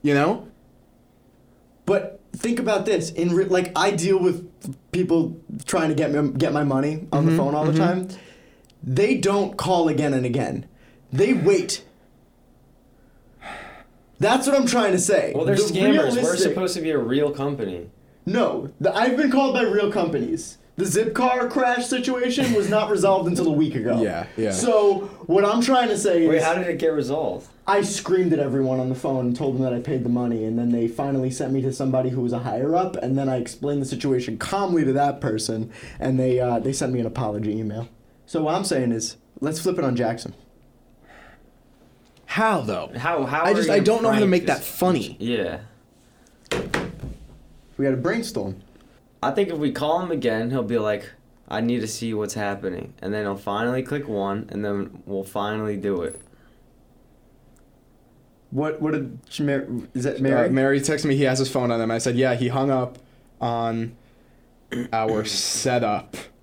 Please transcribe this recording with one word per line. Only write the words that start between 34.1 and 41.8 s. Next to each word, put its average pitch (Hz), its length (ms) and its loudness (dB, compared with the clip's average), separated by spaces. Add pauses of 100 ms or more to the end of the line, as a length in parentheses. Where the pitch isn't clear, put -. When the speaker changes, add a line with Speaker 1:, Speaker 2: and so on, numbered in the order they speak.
Speaker 2:
calmly 180 480 0
to 131 80 2
that 139 280 0
person, 110 500 -4 (280)
and 131 200 0
they, 127 200 2
uh, 123 200 0
they 131 140 -2
sent 131 200 -2
me 123 60 0
an 117 60 0
apology 107 520 -4
email. 110 300 -6 (380)
So 165 180 -4
what 156 120 0
I'm 190 80 -2
saying 131 280 0
is, 113 260 -4 (240)
let's 156 180 -4
flip 180 200 -2
it 156 40 -2
on 123 140 0
Jackson. 117 360 -4 (1900)